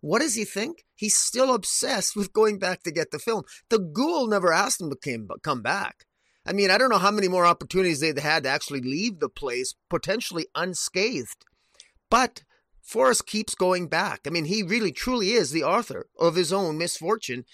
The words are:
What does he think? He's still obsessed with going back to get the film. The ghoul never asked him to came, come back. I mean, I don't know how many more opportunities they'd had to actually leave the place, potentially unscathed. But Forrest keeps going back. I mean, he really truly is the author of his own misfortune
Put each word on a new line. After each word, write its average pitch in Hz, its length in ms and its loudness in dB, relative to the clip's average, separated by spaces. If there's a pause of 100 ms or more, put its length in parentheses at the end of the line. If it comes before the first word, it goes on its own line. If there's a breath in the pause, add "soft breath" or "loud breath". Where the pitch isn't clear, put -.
What 170 200 0
does 285 140 0
he 214 100 -2
think? 240 400 -6 (100)
He's 208 220 0
still 254 380 2
obsessed 226 640 -2
with 202 160 -2
going 214 260 4
back 185 240 -4
to 165 100 -6
get 156 180 -2
the 151 80 -8
film. 214 240 -2 (280 loud breath)
The 226 80 6
ghoul 240 500 0
never 196 240 4
asked 202 280 2
him 165 100 -6
to 139 60 -6
came, 113 320 -8 (140)
come 131 200 -2
back. 160 420 -4 (400)
I - 80 -4
mean, 196 180 2
I 196 80 6
don't 254 120 4
know 208 80 4
how 190 120 4
many 208 180 2
more 180 180 4
opportunities 175 540 2
they'd 151 180 0
had 151 260 0
to 135 40 0
actually 139 340 -2
leave 165 360 -4
the 147 100 0
place, 127 460 -6 (140)
potentially 175 680 -4
unscathed. 180 880 -4 (640 soft breath)
But - 360 0 (380)
Forrest - 440 2
keeps - 300 -6
going 180 320 2
back. 170 380 -2
I 143 40 -6
mean, 165 140 0
he 202 180 -2
really 196 300 0
truly 233 400 0
is 190 180 2
the 151 140 -2
author 170 420 -2 (140)
of 165 160 4
his 175 160 2
own 175 260 0
misfortune 165 760 -4